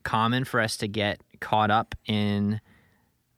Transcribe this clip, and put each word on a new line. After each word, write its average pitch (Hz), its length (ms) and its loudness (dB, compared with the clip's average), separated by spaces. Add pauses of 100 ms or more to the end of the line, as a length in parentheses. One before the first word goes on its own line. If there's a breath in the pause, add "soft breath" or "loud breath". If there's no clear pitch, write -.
common 117 400 0
for 127 160 -2
us 110 180 -2
to 113 100 -4
get 101 340 -4 (180)
caught 107 320 2
up 110 240 0 (100)
in, 104 540 0 (800 soft breath)